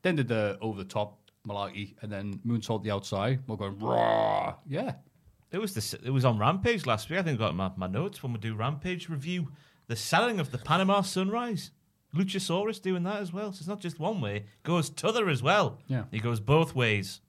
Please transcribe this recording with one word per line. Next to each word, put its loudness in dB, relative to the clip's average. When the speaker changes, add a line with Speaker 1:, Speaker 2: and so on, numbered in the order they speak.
Speaker 1:
Then 2
did 2
the 0
over-the-top -4
malarkey, -6
and -10
then -6
moonsault 0
the 0
outside. 0
We're -4
going, -6
"Raw." 2
Yeah. -4
Speaker 2:
It -4
was -4
the -2
s-, -4
it -6
was 4
on 4
Rampage 2
last 0
week. -2
I 0
think 0
I 2
got 0
my, 0
my -4
notes -2
when -4
we -4
do -4
Rampage -4
review. -4
The -4
selling 2
of -2
the -6
Panama 4
Sunrise. -2
Luchasaurus 0
doing 0
that -2
as -6
well. -6
So -12
it's -8
not -6
just -8
one 0
way. -2
Goes 2
t'other 2
as 2
well. 4
Speaker 1:
Yeah. -2
Speaker 2:
He -4
goes 0
both 4
ways. 2